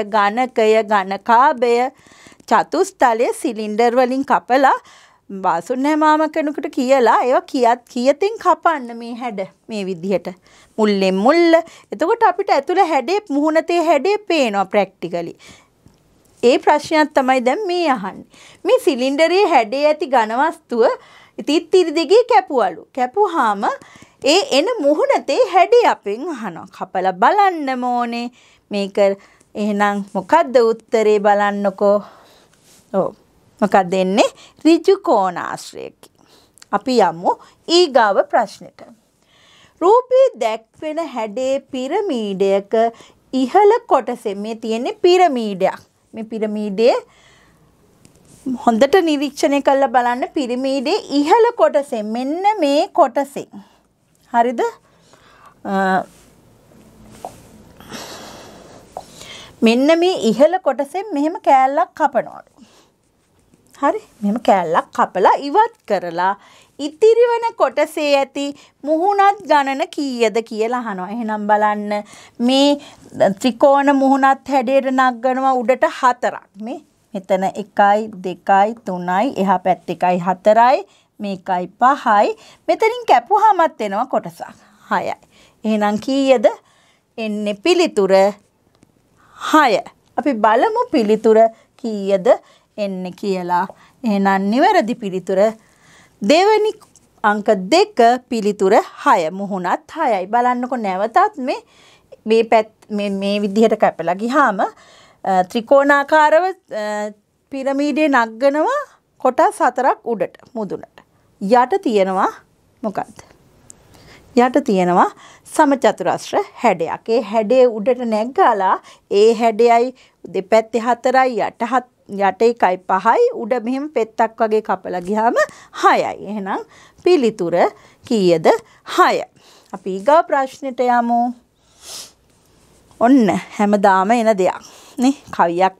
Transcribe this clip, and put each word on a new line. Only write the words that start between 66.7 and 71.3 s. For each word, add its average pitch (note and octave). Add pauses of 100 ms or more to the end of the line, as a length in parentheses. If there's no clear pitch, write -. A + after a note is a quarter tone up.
ඉතිරි G#4+
වන A#4 (100)
කොටසේ D4+
ඇති C4+ (380)
මුහුණත් G4
ගණන C4+
කීයද A#3+
කියලා A3+
අහනවා. F#3+
එහෙනම් G#3+